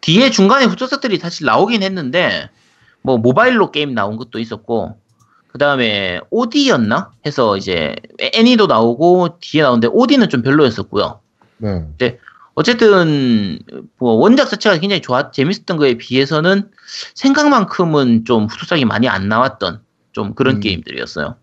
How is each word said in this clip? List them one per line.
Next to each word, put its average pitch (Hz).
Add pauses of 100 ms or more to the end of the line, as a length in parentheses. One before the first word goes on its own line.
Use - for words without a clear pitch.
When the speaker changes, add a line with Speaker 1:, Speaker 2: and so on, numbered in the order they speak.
Speaker 1:
뒤에 233
중간에 233
후속작들이 233
사실 165
나오긴 190
했는데 147 (540)
뭐 131
모바일로 185
게임 143
나온 107
것도 117
있었고 113 (500)
그다음에 113 (100)
오디였나? 214 (160)
해서 120
이제 90 (240)
애-, -
애니도 226
나오고 156
뒤에 156
나오는데 120
오디는 240
좀 123
별로였었고요. 113 (380)
Speaker 2:
네. 107 (280)
Speaker 1:
근데 - (360)
어쨌든 147 (400)
뭐 120
원작 226
자체가 196
굉장히 196
좋아-, 131
재밌었던 165
거에 139
비해서는 156 (440)
생각만큼은 180
좀 113
후속작이 147
많이 110
안 98
나왔던 110 (320)
좀 110
그런 131
Speaker 2:
음. 104
Speaker 1:
게임들이었어요. 78